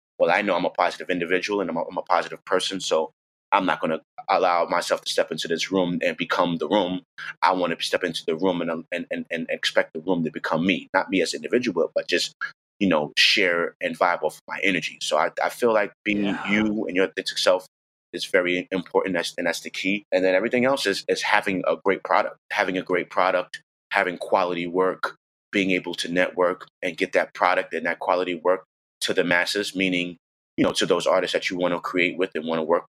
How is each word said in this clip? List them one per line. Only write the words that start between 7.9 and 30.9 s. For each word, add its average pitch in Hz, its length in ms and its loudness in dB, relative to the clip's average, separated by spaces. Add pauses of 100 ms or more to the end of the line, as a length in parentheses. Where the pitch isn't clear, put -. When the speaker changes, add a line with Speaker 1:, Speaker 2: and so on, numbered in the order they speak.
Speaker 1:
into 82 200 -4
the 82 120 0
room 87 240 2
and, 82 320 -4
and, 87 180 -6
and, 87 180 -8
and 82 200 -6
expect - 460 -2
the 80 60 -10
room 85 220 0
to 78 80 -2
become 82 340 -2
me, 90 300 0
not 92 160 0
me 95 100 2
as 82 140 -2
an - 40 -6
individual, 87 540 0
but - 140 -2
just, - 260 0 (460)
you 101 80 0
know, 78 300 0
share 87 640 2
and 85 180 -6
vibe 87 240 2
off - 240 -2
my 76 160 -10
energy." 87 400 -2
So - 140 -2
I, 82 160 2 (100)
I 85 60 2
feel 117 240 0
like 104 200 2 (120)
being 104 220 0
Speaker 2:
Yeah. 98 260 -4
Speaker 1:
you 107 340 0
and 90 80 -6
your 92 120 2
authentic - 320 -6
self 92 280 2 (460)
is 87 140 -8
very 90 440 0
important, 92 460 0
that's, 85 200 -2
and 87 120 -2
that's 82 140 -2
the 82 80 -14
key. 101 420 -4
And 92 120 2
then 92 120 4
everything 120 280 2
else 135 220 0
is, 98 220 -2
is 95 140 0
having 101 440 2
a 80 80 2 (100)
great - 200 0
product, - 320 0 (160)
having 95 260 0
a 90 40 -4
great 87 280 -2
product, 92 520 0 (300)
having 90 240 0
quality 90 520 0
work, 92 480 0 (340)
being 95 220 2
able 87 220 -2
to - 140 -6
network 90 600 0 (120)
and 85 160 -6
get 92 160 -2
that 87 220 0
product 92 400 2
and 82 120 -4
that 85 120 -2
quality 90 380 0
work 90 260 0 (380)
to - 120 -2
the 92 120 2
masses, 87 500 0
meaning, 90 420 -2 (400)
you - 60 2
know, - 80 2
to 87 160 0
those 85 220 2